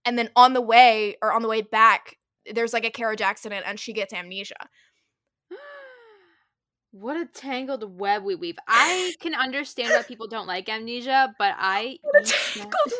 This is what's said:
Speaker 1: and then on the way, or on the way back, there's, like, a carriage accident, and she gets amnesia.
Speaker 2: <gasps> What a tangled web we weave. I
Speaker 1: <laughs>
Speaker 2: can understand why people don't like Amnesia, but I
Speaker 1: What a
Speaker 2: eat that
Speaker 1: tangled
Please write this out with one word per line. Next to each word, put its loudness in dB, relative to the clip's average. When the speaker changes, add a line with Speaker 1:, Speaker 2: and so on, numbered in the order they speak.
Speaker 1:
and -2
then -2
on 8
the 0
way, 6
or 0
on 0
the -2
way -2
back, 2
there's, -2
like, -2
a -4
carriage -4
accident, -6
and -8
she -12
gets -6
amnesia. -12
Speaker 2:
<gasps> -14
What -8
a -6
tangled -10
web 0
we -4
weave. -8
I 2
Speaker 1:
<laughs> -20
Speaker 2:
can -6
understand -4
why 2
people -14
don't -10
like -6
Amnesia, -2
but 2
I -2
Speaker 1:
What 4
a 8
Speaker 2:
eat 0
that -2
Speaker 1:
tangled -4